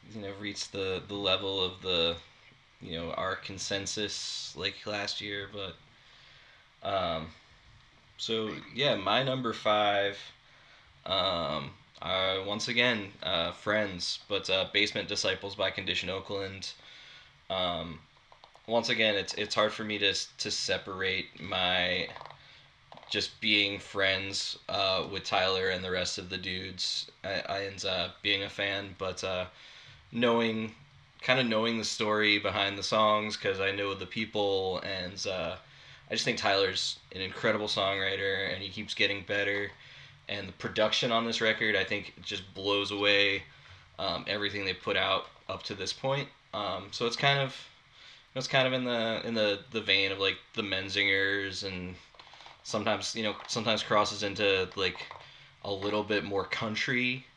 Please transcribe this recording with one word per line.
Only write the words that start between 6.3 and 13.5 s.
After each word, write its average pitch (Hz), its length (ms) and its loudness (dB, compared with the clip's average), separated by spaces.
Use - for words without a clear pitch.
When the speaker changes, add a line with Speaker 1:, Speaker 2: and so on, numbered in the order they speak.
Speaker 1:
um, 85 400 0
so, 110 300 -2
Speaker 2:
Maybe. 90 140 -6
Speaker 1:
yeah, 127 200 4
my 101 280 2
number 127 300 0
five, 101 680 4
um, 85 680 0
uh, 95 440 0
once 104 220 -2
again, 117 440 2
uh, 87 300 0